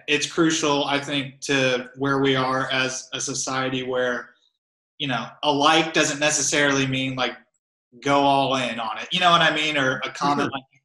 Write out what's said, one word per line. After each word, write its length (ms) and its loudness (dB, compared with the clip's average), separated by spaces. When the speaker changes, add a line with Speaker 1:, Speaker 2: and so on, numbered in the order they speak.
Speaker 1:
it's 240 0
crucial, 540 2
I 140 0
think, 420 -6
to 560 0
where 220 0
we 160 2
are 360 -2
as 420 -4
a 60 -6
society 640 -4
where, 460 -2
you 80 -6
know, 200 -4
a 80 2
like 420 4
doesn't 260 2
necessarily 680 0
mean, 280 -4
like, 180 -4
go 160 4
all 380 4
in 220 -4
on 200 -6
it. 120 -12
You 100 0
know 100 6
what 100 6
I 140 4
mean? 220 -2
Or 260 0
a 80 -6
comment 360 0
Speaker 2:
Sure. 40 -8
Speaker 1:
like, 120 -8